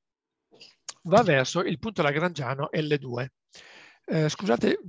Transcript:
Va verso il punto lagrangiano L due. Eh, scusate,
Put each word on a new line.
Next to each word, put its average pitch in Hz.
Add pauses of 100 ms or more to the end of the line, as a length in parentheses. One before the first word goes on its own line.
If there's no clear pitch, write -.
(1040)
Va 190
verso 165
il 170
punto 208
lagrangiano 143
L 151
due. 127 (720)
Eh, 156
scusate, 226